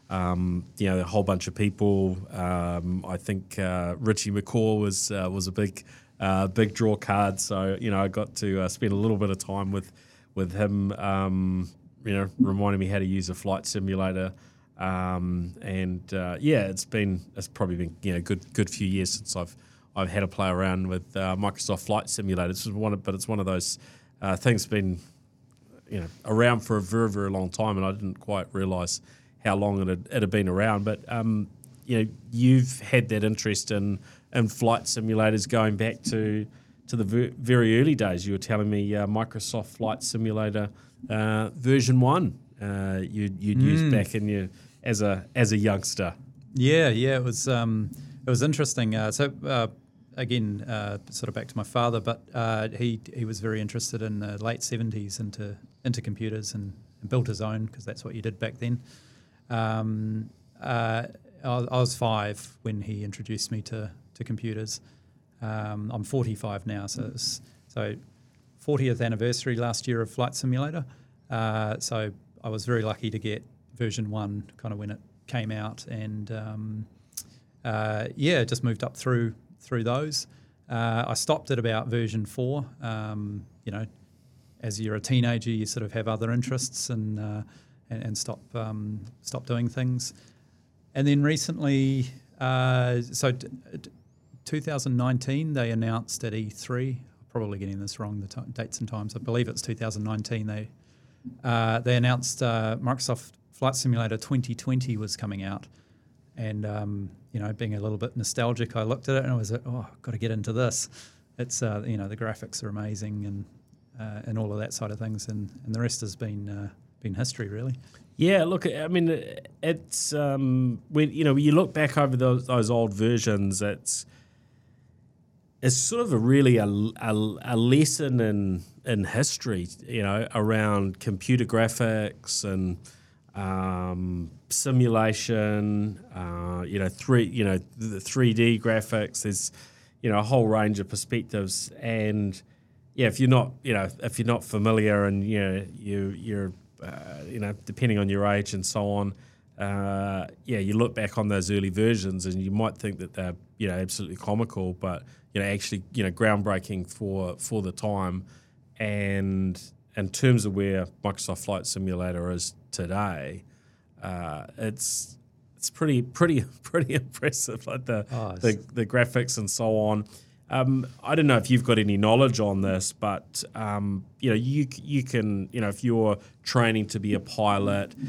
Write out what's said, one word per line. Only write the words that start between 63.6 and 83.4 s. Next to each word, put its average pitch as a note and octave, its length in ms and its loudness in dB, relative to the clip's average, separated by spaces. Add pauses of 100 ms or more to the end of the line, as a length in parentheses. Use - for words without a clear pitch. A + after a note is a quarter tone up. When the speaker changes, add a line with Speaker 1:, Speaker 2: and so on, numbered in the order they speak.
Speaker 2:
to, G#2+ 280 -8 (220)
to - 100 -12
computers. A2 580 -6 (600)
Um, G#2+ 520 -4
I'm G#2+ 100 -4
forty-five G#2+ 640 -2
now, G2+ 180 -4
so G#2+ 280 -6
it's, - 280 -6 (260)
so G#2+ 280 -4 (640)
fortieth C3+ 420 2
anniversary A#2 540 0
last A#2 320 -2
year A#2 140 0
of A2+ 100 -4
Flight B2 240 -2
Simulator. C#3 500 -2 (440)
Uh, A2 500 0
so G#2+ 320 -4 (320)
I A#2 60 -6
was A2 160 -6
very A#2+ 160 2
lucky A2 280 -2
to G#2+ 100 -4
get G#2+ 240 -4 (320)
version A2+ 340 -4
one G#2 340 -4 (180)
kinda G#2 160 -8
when G#2 140 -8
it - 80 -12 (280)
came A2 240 -4
out, A2 360 -8
and, G#2+ 440 -8
um, G#2+ 540 -8 (800)
uh, G#2+ 500 -2
yeah, C#3+ 280 4
just - 200 -2
moved A#2 200 0
up - 120 -6
through, A#2+ 380 0 (260)
through A#2 240 -4
those. C#3+ 440 -2 (420)
Uh, A#2 380 0
I A2+ 60 -2
stopped - 380 0
at B2 80 2
about A2+ 280 0
version A2+ 380 0
four. C3 400 -2 (160)
Um, G#2+ 640 -6 (200)